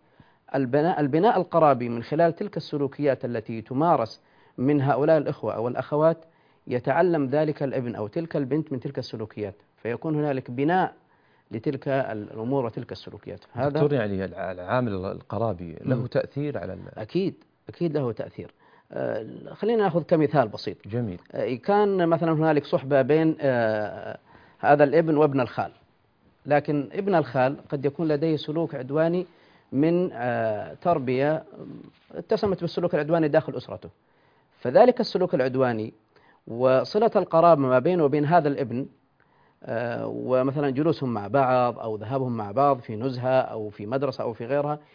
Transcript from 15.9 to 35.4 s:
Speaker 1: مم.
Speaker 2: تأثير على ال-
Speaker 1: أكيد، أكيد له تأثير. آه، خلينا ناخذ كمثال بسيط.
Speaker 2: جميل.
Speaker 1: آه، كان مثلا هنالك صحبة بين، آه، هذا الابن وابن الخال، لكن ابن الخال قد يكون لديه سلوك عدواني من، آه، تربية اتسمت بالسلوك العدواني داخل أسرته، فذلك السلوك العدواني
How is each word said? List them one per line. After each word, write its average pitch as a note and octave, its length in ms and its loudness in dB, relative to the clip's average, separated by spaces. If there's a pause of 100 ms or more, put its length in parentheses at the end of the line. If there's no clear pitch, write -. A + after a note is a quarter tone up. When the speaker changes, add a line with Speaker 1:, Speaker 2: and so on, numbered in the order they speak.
Speaker 1:
مم. B2+ 100 -4
Speaker 2:
تأثير C#3 520 -4
على F#2 160 -8
ال- F#2 260 -14
Speaker 1:
أكيد، F3 340 -2 (360)
أكيد D#3+ 280 -4
له C3 140 0
تأثير. - 400 -10 (400)
آه، A2+ 340 -4 (280)
خلينا A3 300 0
ناخذ E3+ 200 0
كمثال D3+ 440 4
بسيط. - 400 -10
Speaker 2:
جميل. G#2 320 -4 (120)
Speaker 1:
آه، A#2+ 240 -2
كان G3 540 2
مثلا E3 220 2
هنالك D#3 340 2
صحبة C3 360 2
بين، D#3 400 4
آه، G#2+ 760 0 (420)
هذا C#3+ 240 6
الابن D3+ 340 4
وابن C#3+ 220 4
الخال، A2+ 320 -4 (720)
لكن D3 480 0
ابن G3 220 -2
الخال C#3 400 0 (140)
قد C#3 160 -6
يكون D#3 220 -2
لديه D#3 280 0
سلوك D3+ 400 -6
عدواني D#3+ 500 -2 (460)
من، E3+ 420 2
آه، A2+ 680 -4
تربية C#3+ 640 0 (720)
اتسمت F#3 460 -2
بالسلوك E3+ 340 -2
العدواني D#3 320 2
داخل D3 280 2
أسرته، G#2 340 -12 (720)
فذلك G#3+ 400 6
السلوك F#3 360 0
العدواني B2+ 580 0 (540)